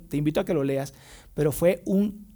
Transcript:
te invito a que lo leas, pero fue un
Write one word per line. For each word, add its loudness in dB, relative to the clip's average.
te -4
invito 0
a 0
que 0
lo 2
leas, -2
pero -2
fue 2
un 0